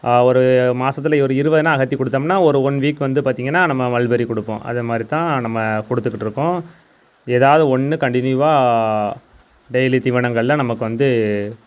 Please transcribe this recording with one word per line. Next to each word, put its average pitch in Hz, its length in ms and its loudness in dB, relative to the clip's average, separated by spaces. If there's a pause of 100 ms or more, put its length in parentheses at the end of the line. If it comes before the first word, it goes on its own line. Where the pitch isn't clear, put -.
ஆ, 120 200 4
ஒரு 127 560 4
மாசத்துல 143 420 0
ஒரு 135 120 0
இருபதுனா 151 320 2
அகத்தி 139 300 0
கொடுத்தோம்னா, 139 460 0
ஒரு 143 200 4
ஒன் 139 180 0
வீக் 147 180 -2
வந்து 135 240 -2
பார்த்திங்கன்னா, 135 440 -2
நம்ம 127 340 0
மல்பெரி 120 260 0
கொடுப்போம். 110 360 -6
அது 120 220 -6
மாதிரி 113 260 -4
தான் 156 320 -2
நம்ம 113 200 -4
கொடுத்துக்கிட்டு 110 540 -4
இருக்கோம். 143 500 -4 (600)
ஏதாவது 135 520 4
ஒண்ணு 131 40 0
கண்டினியூவா 135 720 0 (1200)
டெய்லி 127 240 2
தீவனங்கள்ல 123 580 0
நமக்கு 120 280 -2
வந்து 113 720 -2 (120)